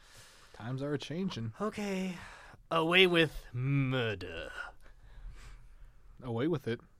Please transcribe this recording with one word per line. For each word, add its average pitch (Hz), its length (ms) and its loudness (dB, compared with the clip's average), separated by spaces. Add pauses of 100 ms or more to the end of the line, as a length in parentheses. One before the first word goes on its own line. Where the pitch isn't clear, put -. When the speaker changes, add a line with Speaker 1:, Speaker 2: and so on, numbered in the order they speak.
(520)
Speaker 1:
Times 127 280 -8
are 147 140 -4
a-changing. 139 680 -6
Speaker 2:
Okay. 196 540 -4 (560)
Away 170 380 8
with 165 240 6 (200)
Murder. 117 1000 0 (1700)
Speaker 1:
Away 123 260 -2
with 165 200 0
it. 117 120 0 (200)